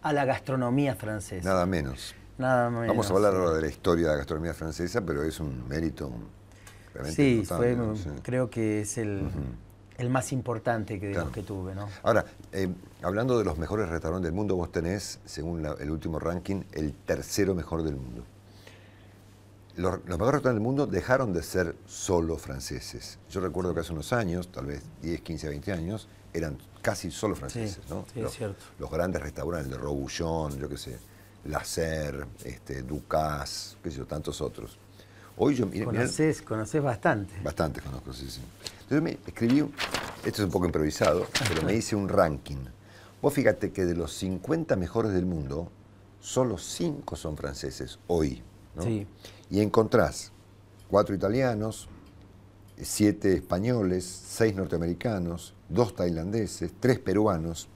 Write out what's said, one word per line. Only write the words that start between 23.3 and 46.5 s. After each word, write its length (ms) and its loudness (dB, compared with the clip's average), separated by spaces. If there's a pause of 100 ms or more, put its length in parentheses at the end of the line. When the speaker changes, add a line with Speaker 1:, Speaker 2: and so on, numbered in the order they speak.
Speaker 2:
Yo 100 -2
recuerdo 340 -2
que 60 0
hace 120 -4
unos 200 -4
años, 400 -2
tal 140 -8
vez 160 -6 (200)
diez, 200 -4
quince, 260 -6
veinte 240 -4
años, 360 -4 (260)
eran 240 -2 (240)
casi 280 -2
solo 240 -2
franceses, 480 -8
Speaker 1:
Sí, 120 -10
Speaker 2:
¿no? 180 -8
Speaker 1:
sí, 60 -8
es 60 -4
Speaker 2:
Los, 100 -4
Speaker 1:
cierto. 300 -8 (140)
Speaker 2:
los 120 -8
grandes 320 0
restaurantes, 480 -4
Le 80 -6
Robuchon, 800 -2
yo 80 -6
qué 120 -8
sé, 200 -10 (460)
La 180 -4
Serre, 600 -4 (180)
este, 420 -10
Ducasse, 1000 -4
qué 80 -6
sé 80 -10
yo, 80 -8
tantos 340 -6
otros. 380 -8 (580)
Hoy 200 4
yo, 100 2
mirá, 180 -2
mirá 200 2
Speaker 1:
Conocés, 360 2
conocés 420 -2
bastante. 520 2 (100)
Speaker 2:
Bastante 380 0
conozco, 320 -10
sí, 160 -10
sí. 100 -10 (440)
Entonces 180 2
me 240 -2
escribí, 340 4
un, 140 0 (500)
esto 160 0
es 60 4
un 40 0
poco 140 2
improvisado, 600 4 (240)
pero 100 0
me 140 2
hice 200 0
un 140 0
ranking. 560 2 (560)
Vos 140 2
fíjate 380 4
que 120 0
de 100 2
los 200 -4
cincuenta 600 0
mejores 380 0
del 140 4
mundo, 440 -4 (480)
solo 380 0